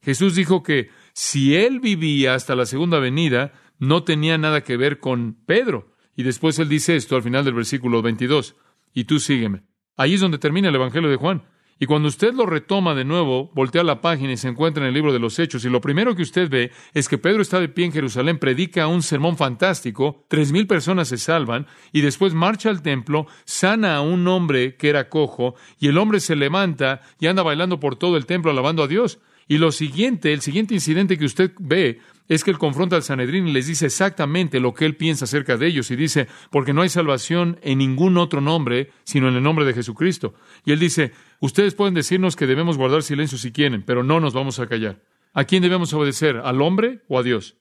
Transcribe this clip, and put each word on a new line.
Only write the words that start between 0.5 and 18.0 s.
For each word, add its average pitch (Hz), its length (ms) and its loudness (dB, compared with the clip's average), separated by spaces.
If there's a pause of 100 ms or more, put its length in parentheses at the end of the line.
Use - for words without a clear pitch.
que 139 260 0 (240)
si 139 420 2
él 247 260 2
vivía 156 520 2
hasta 131 220 -2
la 123 100 0
segunda 151 340 0
venida, 135 520 0 (260)
no 156 260 2
tenía 160 340 0
nada 156 260 0
que 123 140 -4
ver 135 220 0
con 120 340 -4 (120)
Pedro. 190 480 -2 (220)
Y 123 80 -6
después 139 360 -2
él 156 100 0
dice 156 260 0
esto 135 220 -2
al 117 60 0
final 127 200 0
del 131 120 0
versículo 120 460 0
veintidós, 117 540 -2 (380)
"Y 127 100 -4
tú 151 160 0
sígueme". 110 440 -2 (340)
Ahí 139 160 2
es 190 80 2
donde 170 160 0
termina 170 320 0
el 143 60 2
Evangelio 135 340 0
de 135 80 2
Juan. 165 260 -2 (360)
Y 139 80 -2
cuando 151 200 2
usted 220 260 0
lo 254 120 0
retoma 175 480 0
de 131 100 -2
nuevo, 139 520 0
voltea 135 280 2
la 147 160 0
página 139 320 0
y 120 60 -4
se 131 100 -6
encuentra 147 360 -2
en 131 60 0
el 127 40 -2
libro 147 180 2
de 123 80 2
los 117 200 -2
Hechos, 131 260 -2
y 123 40 0
lo 123 120 2
primero 196 340 0
que 175 60 -4
usted 180 260 0
ve 127 240 0 (220)
es 143 160 -2
que 147 80 0
Pedro 208 240 2
está 185 180 0
de 170 80 0
pie 160 180 -2
en 170 60 -2
Jerusalén, 151 460 -2